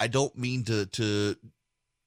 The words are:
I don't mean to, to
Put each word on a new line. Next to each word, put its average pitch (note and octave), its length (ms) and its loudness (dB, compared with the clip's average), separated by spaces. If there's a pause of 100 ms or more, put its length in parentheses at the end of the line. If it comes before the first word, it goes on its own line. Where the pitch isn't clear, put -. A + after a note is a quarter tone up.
I G#2+ 60 2
don't C3+ 320 0
mean B2 260 -2
to, G#2 220 0
to G#2 500 0 (720)